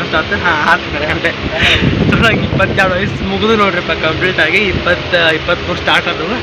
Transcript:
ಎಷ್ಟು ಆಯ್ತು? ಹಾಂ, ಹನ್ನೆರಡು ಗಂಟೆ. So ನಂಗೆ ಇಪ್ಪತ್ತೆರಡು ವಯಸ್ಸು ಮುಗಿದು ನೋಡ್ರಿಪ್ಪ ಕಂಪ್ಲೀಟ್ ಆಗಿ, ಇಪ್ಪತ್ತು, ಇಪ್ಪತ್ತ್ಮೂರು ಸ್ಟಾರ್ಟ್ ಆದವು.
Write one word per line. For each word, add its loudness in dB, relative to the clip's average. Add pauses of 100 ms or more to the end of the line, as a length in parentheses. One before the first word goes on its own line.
ಎಷ್ಟು -4
ಆಯ್ತು? -2
ಹಾಂ, 0
ಹನ್ನೆರಡು 0
ಗಂಟೆ. -2 (800)
So 4 (100)
ನಂಗೆ 2
ಇಪ್ಪತ್ತೆರಡು 0
ವಯಸ್ಸು -4
ಮುಗಿದು 2
ನೋಡ್ರಿಪ್ಪ 0 (140)
ಕಂಪ್ಲೀಟ್ 0
ಆಗಿ, 2 (120)
ಇಪ್ಪತ್ತು, 0 (200)
ಇಪ್ಪತ್ತ್ಮೂರು -2
ಸ್ಟಾರ್ಟ್ 2
ಆದವು. -4